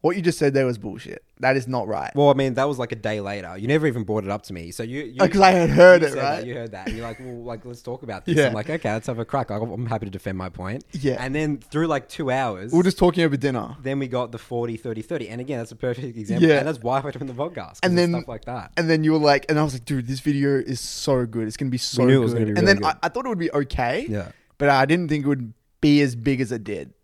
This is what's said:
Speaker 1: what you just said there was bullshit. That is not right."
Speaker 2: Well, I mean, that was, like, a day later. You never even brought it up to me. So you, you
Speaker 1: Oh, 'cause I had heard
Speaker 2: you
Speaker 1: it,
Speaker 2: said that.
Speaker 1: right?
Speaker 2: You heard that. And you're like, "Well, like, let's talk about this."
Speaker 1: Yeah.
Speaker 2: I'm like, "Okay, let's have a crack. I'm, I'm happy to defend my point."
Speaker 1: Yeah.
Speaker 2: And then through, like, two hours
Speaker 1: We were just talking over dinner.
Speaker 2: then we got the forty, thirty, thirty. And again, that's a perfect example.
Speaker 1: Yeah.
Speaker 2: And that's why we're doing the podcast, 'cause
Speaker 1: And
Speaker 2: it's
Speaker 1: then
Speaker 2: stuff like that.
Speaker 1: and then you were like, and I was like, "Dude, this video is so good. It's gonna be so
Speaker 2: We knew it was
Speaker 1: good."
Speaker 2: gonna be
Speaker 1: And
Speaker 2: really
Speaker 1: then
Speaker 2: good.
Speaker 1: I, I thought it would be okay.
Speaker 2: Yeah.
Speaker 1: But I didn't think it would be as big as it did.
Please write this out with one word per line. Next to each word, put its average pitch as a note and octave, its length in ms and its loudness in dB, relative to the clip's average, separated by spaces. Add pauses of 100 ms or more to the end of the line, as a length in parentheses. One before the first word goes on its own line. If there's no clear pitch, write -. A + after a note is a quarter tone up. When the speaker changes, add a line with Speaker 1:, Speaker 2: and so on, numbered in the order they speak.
Speaker 1:
what F3 120 2
you G3 80 -4
just E3 160 0
said C#3 160 2
there C3+ 120 2
was A#2+ 120 -2
bullshit. G#2 460 -12 (160)
That C3+ 160 2
is A#2+ 100 -2
not A#2+ 220 -4
right." E2 260 -4
Speaker 2:
Well, C#3+ 160 6
I C3+ 40 6
mean, C3+ 200 0
that C3+ 140 0
was, C3+ 100 -4
like, A#2+ 140 -4
a A2+ 40 -6
day G#2+ 240 -4
later. G2 380 -8
You G#2 80 -6
never D3+ 220 2
even A#2 160 -2
brought G#2+ 200 -2
it G2 60 -4
up G2+ 140 -4
to - 80 -14
me. E2+ 180 -10
So A#2 140 -10
you, C3 180 -8
you B2 180 -12
Speaker 1:
Oh, F#3+ 80 6
'cause G3 120 2
I F#3 100 10
had F3 200 4
heard F3 320 10
Speaker 2:
you D#3 60 4
Speaker 1:
it, - 40 0
Speaker 2:
said C#3 100 -4
that. C#3 160 -2
Speaker 1:
right? B2 80 -8
Speaker 2:
You B2 80 -10
heard A#2 180 -10
that. F#2+ 160 -14
And A2 80 -6
you're A#2 100 -8
like, A2+ 120 -12
"Well, B2 240 -14
like, A#2 220 -12
let's A#2+ 180 -18
talk B2 220 -12
about G2+ 200 -10
this." - 120 0
Speaker 1:
Yeah. C#3+ 120 6
Speaker 2:
I'm A#2 40 0
like, G#2+ 180 -6
"Okay, D3+ 220 -2
let's A2 160 -6
have A#2 100 -6
a A2+ 60 -4
crack. C3 260 -4
I'm, G#2 100 -4 (100)
I'm A#2 160 -6
happy A2+ 200 -4
to F#2+ 40 -8
defend F#2+ 280 -8
my F#2 100 -8
point." F#2 440 -10
Speaker 1:
Yeah. C3+ 260 -2
Speaker 2:
And C3 160 -6
then D3+ 240 -2
through, D#3+ 300 -4
like, C#3+ 200 -4
two C#3 220 -6
hours A#2 420 -2
Speaker 1:
We D#3+ 60 6
were F3 60 6
just F#3 140 2
talking F3 260 4
over C#3 120 2
dinner. A#2+ 460 -4
Speaker 2:
then C3+ 160 -4
we C#3 80 -4
got B2 260 -4
the A2+ 60 -12
forty, A#2 380 -6
thirty, A2 260 -8
thirty. B2+ 260 -8
And A#2 120 -10
again, C3 180 -6
that's A#2 140 -10
a A2 40 -18
perfect B2 400 -6
example. E3 320 2
Speaker 1:
Yeah. D3 100 8
Speaker 2:
And C#3 100 0
that's C#3+ 120 -6
why B2+ 200 0
we're C#3+ 100 -8
doing C3 160 -10
the C3 80 -10
podcast, D#3 220 -6
'cause F2 260 -14
Speaker 1:
And F3+ 120 2
Speaker 2:
it's - 60 4
Speaker 1:
then F3 120 2
Speaker 2:
stuff E3+ 160 -4
like A2+ 160 -12
that. A#2+ 320 -12
Speaker 1:
and E3 120 0
then D#3+ 140 4
you D#3 100 4
were D#3+ 60 4
like, C#3+ 300 4
and D3+ 100 2
I D3+ 60 2
was C#3+ 80 -2
like, B2+ 140 -10
"Dude, C3 200 -4
this C3 140 -6
video C#3 380 0
is B2+ 200 -4
so B2+ 480 -2
good. A2 220 -4
It's A2+ 80 -10
gonna C3+ 140 -4
be B2 80 -2
so - 260 0
Speaker 2:
We B2+ 80 6
knew C3+ 80 6
it A#2 40 2
was A#2 100 0
Speaker 1:
good." A#2 60 -2
Speaker 2:
gonna A2 60 2
be G#2 140 0
Speaker 1:
And - 80 4
Speaker 2:
really G3 120 8
Speaker 1:
then - 20 -2
Speaker 2:
good. - 200 0
Speaker 1:
I, E3 40 -2
I - 20 0
thought B3+ 180 -4
it - 20 -2
would G#3+ 100 -2
be E3+ 140 -2
okay. C#3 560 -2
Speaker 2:
Yeah. G#2 200 -6 (300)
Speaker 1:
But C#3+ 120 4
I C3+ 160 6
didn't E3 220 0
think D3 180 -2
it - 20 2
would B2+ 240 -2 (300)
be D3 180 6
as C3 160 2
big B2+ 240 -2
as A#2 120 -2
it A2 120 -6
did. E2+ 280 -8 (120)